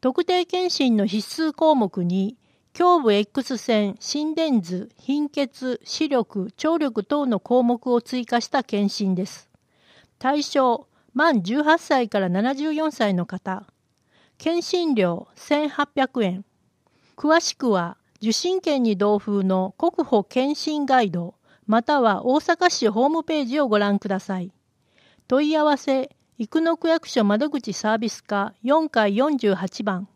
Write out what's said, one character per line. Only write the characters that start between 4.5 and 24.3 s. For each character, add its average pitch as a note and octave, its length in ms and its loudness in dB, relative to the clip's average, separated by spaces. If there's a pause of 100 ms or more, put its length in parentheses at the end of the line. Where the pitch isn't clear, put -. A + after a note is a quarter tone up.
図、 F3+ 360 -8
貧 C#4+ 320 -2
血、 B3+ 540 -6
視 - 260 -4
力、 A3 460 -2
聴 D#4+ 220 -2
力 B3+ 260 -2
等 D4 220 -2
の A3 140 0
項 B3 240 2
目 A#3+ 280 0
を A#3+ 120 2
追 B3+ 240 -6
加 A#3+ 120 0
し G#3+ 100 -8
た B3+ 140 0
健 G3+ 260 0
診 F#3+ 260 -2
で F3+ 100 -4
す。 - 240 -20 (680)
対 C#4+ 240 0
象、 C4 420 0 (320)
満 C#4+ 260 4
十 A#3+ 200 -2
八 D#4 140 4
歳 B3+ 320 0
か G#3 100 0
ら F#3+ 80 0
七 G#3 280 0
十 D4+ 180 -4
四 D#4 180 -2
歳 G#3 220 0
の F3+ 120 0
方。 F#3+ 400 -10 (720)
検 E4+ 240 -2
診 E4+ 340 0
料 F3+ 380 0
千 D4 360 0
八 C#4+ 260 -2
百 C4 300 0
円。 F#3 180 -4 (720)
詳 D#4 240 4
し - 160 -6
く B3+ 140 -2
は、 F3+ 260 0 (220)
受 A3 160 -2
診 F#4 260 -2
券 C#4+ 240 0
に G#3+ 140 2
同 G#3 200 2
封 G3+ 280 -2
の F#3+ 320 0
国 D#4+ 280 0
保 G#3 200 2
健 C#4 300 -2
診 D4+ 300 -4
ガ C4 180 4
イ G3 80 -2
ド、 F3 240 -6 (320)
ま A3+ 160 2
た D4 180 2
は G#3+ 240 2
大 C4+ 160 2
阪 F4+ 280 0
市 A#3 200 0
ホ A3+ 160 0
ー D4 40 4
ム D#4+ 140 -2
ペ D#4 200 -2
ー - 20 -2
ジ C4+ 160 -2
を C4 80 0
ご G#3 100 2
覧 G3+ 180 0
く G3+ 120 -6
だ F#3+ 100 -2
さ F#3+ 220 -8